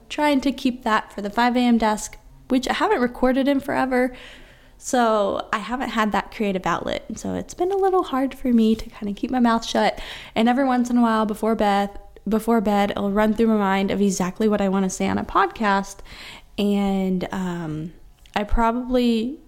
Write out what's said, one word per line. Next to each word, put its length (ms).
trying 320
to 100
keep 320
that 300
for 100
the 80
five 260
A 40
M 180
desk, 400
which 200
I 40
haven't 280
recorded 460
in 140
forever, 560
so 760
I 40
haven't 300
had 240
that 220
creative 320
outlet, 420
and 100
so 140
it's 220
been 180
a 60
little 240
hard 320
for 140
me 280
to 140
kinda 240
keep 160
my 100
mouth 240
shut, 340
and 160
every 160
once 240
in 80
a 40
while 220
before 300
bed, 440
before 320
bed, 300
it'll 200
run 220
through 140
my 100
mind 340
of 120
exactly 460
what 120
I 80
wanna 220
say 180
on 80
a 80
podcast, 760
and, 720
um, 640
I 100
probably, 1040